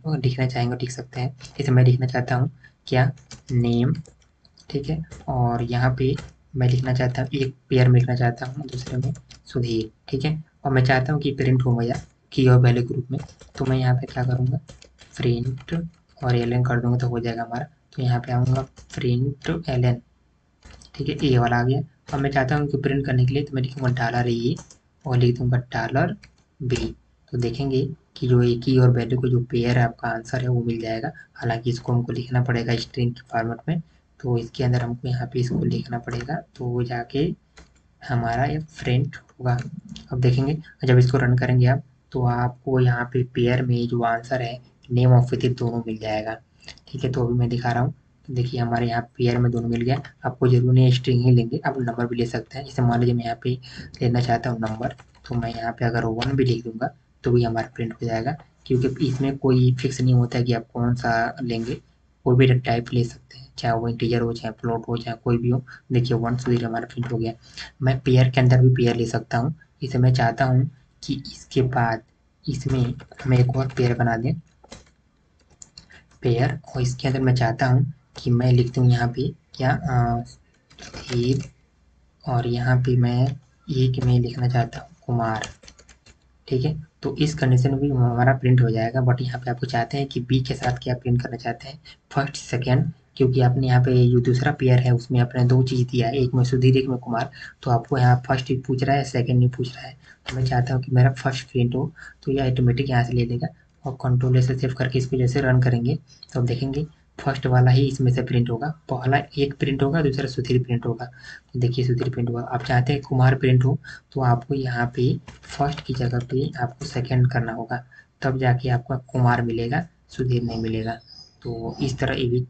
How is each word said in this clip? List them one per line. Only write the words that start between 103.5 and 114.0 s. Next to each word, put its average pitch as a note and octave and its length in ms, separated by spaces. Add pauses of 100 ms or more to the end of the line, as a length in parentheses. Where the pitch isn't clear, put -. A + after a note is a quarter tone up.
और C3 160
कंट्रोल B2+ 400
से B2+ 160
सेव B2+ 160
करके B2+ 260
इसको B2+ 180
जैसे B2+ 240
रन B2+ 200
करेंगे A#2+ 340 (380)
तो C3+ 60
आप B2 60
देखेंगे C3+ 420 (320)
फर्स्ट C3 260
वाला B2+ 260
ही C3 160
इसमें C3 260
से B2+ 100
प्रिंट A#2+ 260
होगा, A#2 180 (220)
पहला B2+ 280 (200)
एक C#3 220
प्रिंट C3+ 240
होगा, D#3 180
दूसरा C3+ 260
सुधीर B2+ 360
प्रिंट B2 220
होगा। A#2+ 200
तो - 540
देखिए B2 260
सुधीर B2 240
प्रिंट A#2+ 200
हुआ। A#2+ 140
आप B2 200
चाहते B2 300
हैं C#3 80
कुमार B2+ 340
प्रिंट B2+ 300
हो, B2+ 120 (340)